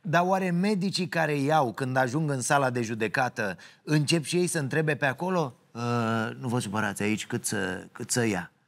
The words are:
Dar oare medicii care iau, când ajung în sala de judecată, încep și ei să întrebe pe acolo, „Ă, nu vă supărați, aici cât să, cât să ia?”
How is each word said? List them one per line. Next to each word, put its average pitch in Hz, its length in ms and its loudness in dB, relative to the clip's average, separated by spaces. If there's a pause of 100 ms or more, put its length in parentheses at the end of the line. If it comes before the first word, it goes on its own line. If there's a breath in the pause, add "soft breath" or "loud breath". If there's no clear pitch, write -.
Dar 175 240 2
oare 190 240 2
medicii 185 580 0
care 151 280 0
iau, 143 380 2
când 131 220 -4
ajung 131 340 2
în 135 120 -2
sala 139 280 4
de 120 120 0
judecată, 113 760 -2 (260 loud breath)
încep 151 400 2
și 170 140 -2
ei 180 100 2
să 165 120 -2
întrebe 156 360 0
pe 147 100 -2
acolo, 160 500 -2 (200)
„Ă, 117 60 -6 (580)
nu 131 80 -6
vă 123 120 0
supărați, 104 440 -2
aici 104 240 0
cât 117 180 -4
să, 92 460 -4
cât - 200 -10
să 120 140 2
ia?” 92 260 -2 (160)